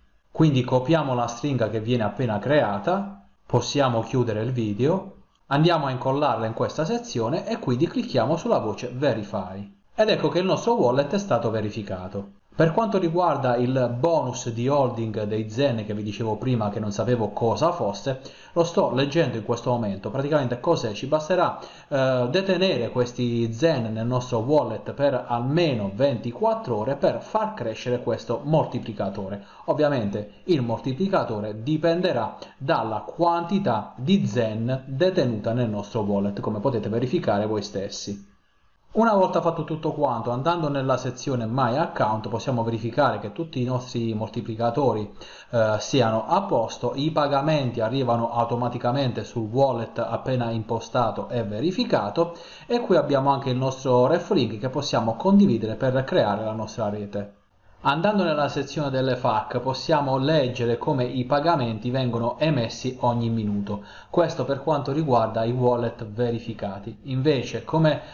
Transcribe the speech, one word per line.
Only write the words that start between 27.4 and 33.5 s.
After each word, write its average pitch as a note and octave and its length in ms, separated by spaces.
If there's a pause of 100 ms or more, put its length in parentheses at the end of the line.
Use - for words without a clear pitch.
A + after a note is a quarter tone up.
crescere B2 500
questo A#2 400
moltiplicatore. G#2 1000 (200)
Ovviamente C3 800
il E3 180
moltiplicatore A#2 1000
dipenderà D#3 720 (220)
dalla A2+ 420
quantità E3+ 960